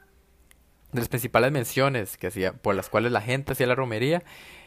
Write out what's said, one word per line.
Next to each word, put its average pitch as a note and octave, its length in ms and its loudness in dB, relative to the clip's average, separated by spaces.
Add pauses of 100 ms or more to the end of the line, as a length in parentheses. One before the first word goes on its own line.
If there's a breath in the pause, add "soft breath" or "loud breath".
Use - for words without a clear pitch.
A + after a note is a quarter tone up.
(920)
de B2+ 60 -2
las A2+ 100 -4
principales B2 420 2
menciones C3 680 0
que F2+ 100 -4
hacía, F#2 260 -2
por - 200 0
las F#2+ 160 -4
cuales A2 220 2
la B2 80 2
gente C3 320 -4
hacía B2+ 160 0
la B2 80 2
romería, C3 480 -2 (440 loud breath)